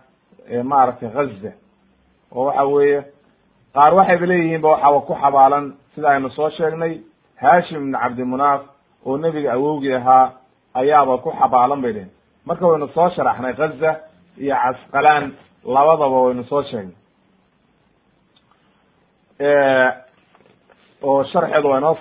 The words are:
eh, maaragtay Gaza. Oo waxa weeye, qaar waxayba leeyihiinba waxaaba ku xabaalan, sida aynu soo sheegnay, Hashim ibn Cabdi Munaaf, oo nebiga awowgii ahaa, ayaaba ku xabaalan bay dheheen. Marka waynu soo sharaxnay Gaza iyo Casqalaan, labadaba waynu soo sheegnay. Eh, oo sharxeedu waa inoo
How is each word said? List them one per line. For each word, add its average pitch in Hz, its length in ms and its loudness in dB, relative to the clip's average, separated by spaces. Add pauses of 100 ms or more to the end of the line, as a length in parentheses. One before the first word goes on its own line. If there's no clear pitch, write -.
(500)
eh, 120 140 -6
maaragtay 127 460 0
Gaza. 110 420 -6 (800)
Oo 123 140 -6
waxa 139 200 -2
weeye, 143 380 0 (720)
qaar 151 200 6
waxayba 180 320 2
leeyihiinba 165 440 0
waxaaba 143 320 4
ku 170 200 -8
xabaalan, 139 520 2 (220)
sida 147 140 0
aynu 135 200 0
soo 151 200 -4
sheegnay, 160 520 -4 (340)
Hashim 165 420 2
ibn 139 160 -6
Cabdi 123 300 -4
Munaaf, 139 380 -2 (440)
oo 135 120 -4
nebiga 151 360 -4
awowgii 139 400 -4
ahaa, 127 380 2 (420)
ayaaba 135 440 2
ku 160 140 -8
xabaalan 131 500 0
bay 120 120 -4
dheheen. 98 160 -14 (360)
Marka 165 220 -6
waynu 151 260 0
soo 175 160 2
sharaxnay 127 440 -4
Gaza 156 460 -4 (380)
iyo 135 180 -4
Casqalaan, 139 760 -2 (340)
labadaba 139 600 2
waynu 123 180 -2
soo 139 200 -4
sheegnay. 101 320 -12 (2500)
Eh, 139 500 2 (1120)
oo 139 200 0
sharxeedu 156 460 -2
waa 135 80 2
inoo 151 240 0